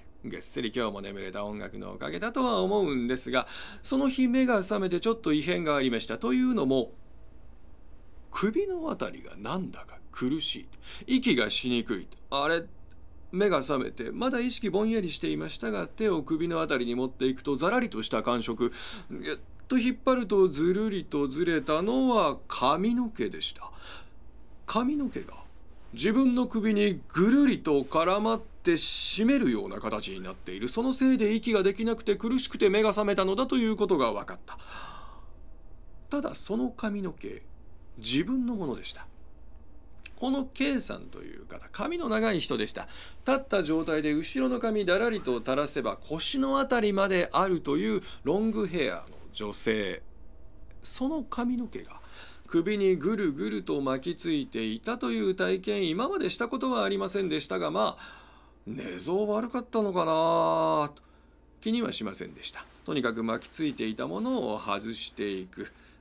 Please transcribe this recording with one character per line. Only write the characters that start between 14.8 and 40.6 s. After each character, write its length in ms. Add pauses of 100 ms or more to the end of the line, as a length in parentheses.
ん 60
や 120
り 100
し 80
て 100
い 60
ま 140
し 80
た 140
が、 160
手 200
を 160
首 240
の 140
あ 60
た 100
り 80
に 100
持 120
っ 20
て 160
い 100
く 80
と、 120
ざ 140
ら 120
り 80
と 120
し 60
た 160
感 200
触。 280 (400)
ぎ 60 (120)
ゅ 40
っ 40 (300)
と 100
引 180
っ 100
張 160
る 40
と、 220
ず 260
る 160
り 140
と 240
ず 160
れ 180
た 200
の 260
は 400
髪 480
の 140
毛 180
で 140
し 120
た。 160 (960)
髪 300
の 140
毛 140
が 100 (580)
自 220
分 200
の 140
首 260
に 360
ぐ 160
る 220
り 120
と 220
絡 400
ま 140
っ 60 (220)
て 100
締 520
め 120
る 140
よ 140
う 40
な 120
形 320
に 80
な 100
っ 40
て 180
い 80
る。 80
そ 140
の 100
せ 220
い 20
で 180
息 160
が 120
で 100
き 100
な 140
く 80
て 100
苦 240
し 80
く 100
て 120
目 120
が 100
覚 120
め 120
た 100
の 100
だ 100
と 120
い 80
う 100
こ 120
と 100
が 160
分 120
か 100
っ 100
た。 120 (1500)
た 120
だ 140
そ 200
の 140
髪 320
の 100
毛、 300 (560)
自 260
分 220
の 100
も 120
の 100
で 80
し 80
た。 120 (1120)
こ 160
の 140
K 340